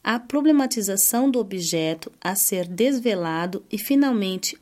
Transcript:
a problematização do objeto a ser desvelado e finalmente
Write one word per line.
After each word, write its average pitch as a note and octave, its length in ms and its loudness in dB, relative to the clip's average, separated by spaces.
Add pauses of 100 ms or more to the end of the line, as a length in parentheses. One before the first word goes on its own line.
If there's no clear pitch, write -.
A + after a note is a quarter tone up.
a A3+ 160 -2
problematização B3+ 1120 2
do B3 100 0
objeto E3 800 -4
a F#3 160 -4
ser F3+ 320 0
desvelado F#3 1040 -2
e G#3+ 60 -4
finalmente A3 840 0